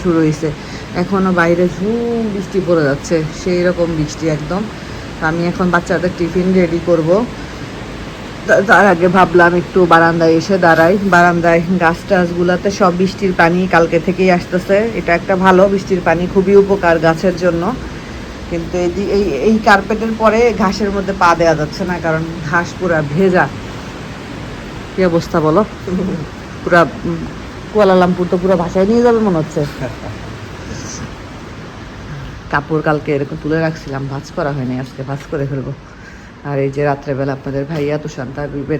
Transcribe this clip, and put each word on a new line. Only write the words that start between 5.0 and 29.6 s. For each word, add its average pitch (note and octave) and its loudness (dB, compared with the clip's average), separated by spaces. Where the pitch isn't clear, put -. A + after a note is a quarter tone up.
তো D#3+ -2
আমি E3+ -2
এখন F3 0
বাচ্চাদের F3 0
টিফিন F3+ 0
রেডি E3+ 2
করব। F3 2
তা-, - 4
তার F#3+ 6
আগে F3+ 4
ভাবলাম F3 6
একটু F3+ 2
বারান্দায় E3 4
এসে E3 2
দাঁড়াই। E3+ 6
বারান্দায় F3 4
গাছ E3+ 2
টাছগুলাতে F3+ 2
সব F#3 2
বৃষ্টির F#3 0
পানি F3+ 4
কালকে E3 4
থেকেই F#3 2
আসতেছে। G3 0
এটা E3+ 0
একটা G3 0
ভালো, F#3 6
বৃষ্টির F#3+ 0
পানি F3 2
খুবই G3 4
উপকার F#3+ 4
গাছের E3 2
জন্য। F3 0
কিন্তু E3+ -4
এই F3 0
দি-, G3 -2
এই, G3+ 2
এই F3+ 2
কার্পেটের G#3+ 2
পরে A3 4
ঘাসের G#3+ 0
মধ্যে G3 -2
পা F3 4
দেওয়া E3 4
যাচ্ছে D3+ -4
না, F3 -4
কারণ D#3+ -2
ঘাস F3 0
পুরা E3 0
ভেজা। F3+ 4
কি F#3 2
অবস্থা E3+ 0
বলো? D#3 4
পুরা, E3+ 4
উম, E3+ -4
কুয়ালালামপুর F#3 4
তো F#3+ 2
পুরা F#3 2
ভাসায় F#3 0
নিয়ে A#3 4
যাবে A#3 4
মনে G#3 2
হচ্ছে। D#3 -2